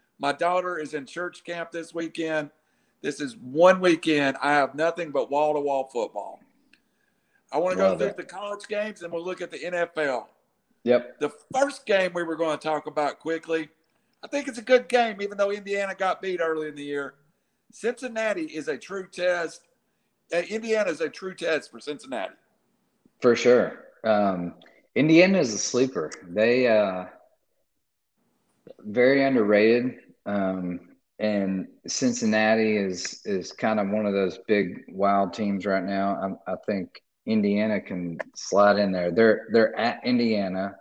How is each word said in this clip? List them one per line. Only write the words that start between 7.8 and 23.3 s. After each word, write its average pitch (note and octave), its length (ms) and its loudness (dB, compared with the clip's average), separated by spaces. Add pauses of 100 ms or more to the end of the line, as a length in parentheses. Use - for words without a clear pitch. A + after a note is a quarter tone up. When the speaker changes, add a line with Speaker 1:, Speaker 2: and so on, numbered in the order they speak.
Speaker 2:
Love F3 80 0
Speaker 1:
through F3+ 100 0
Speaker 2:
it. G3+ 100 -6
Speaker 1:
the F3 60 -12
college G3+ 460 -12
games, G#3 320 -6
and F3 100 -12
we'll E3+ 140 -8
look F#3 160 -8
at F3 100 -8
the C#3 140 -12
N F3 80 -6
F F3 240 -2
L. C3+ 320 -2 (560)
Speaker 2:
Yep. A#2+ 340 2
Speaker 1:
The D3 120 -2 (220)
first C#4 320 -2
game F#3+ 280 2
we F3 100 -2
were E3 120 -6
gonna D#3 220 0
talk D3+ 300 -4
about C#3+ 320 -2
quickly, D#3+ 500 -4 (540)
I - 40 -16
think C#4+ 200 -4
it's A#3 100 -10
a A3+ 60 -10
good B3 260 4
game, A3+ 320 2
even G3+ 160 -6
though G3+ 140 2
Indiana G3 440 -4
got F#3 260 -2
beat F#3 200 -4
early D#3+ 260 -2
in D3 80 -12
the C#3+ 80 -14
year. C#3+ 300 -6 (580)
Cincinnati A3 720 -4
is D3+ 220 -8
a C#3 100 -4
true F#3+ 300 -10
test. F3 540 -2 (720)
Uh, E3+ 60 2
Indiana G#3+ 500 0
is D3+ 100 -4
a D#3 100 -2
true F#3 260 -12
test D#3+ 360 -2
for A#2 80 -18
Cincinnati. C3+ 540 -8 (880)
Speaker 2:
For A#2+ 140 6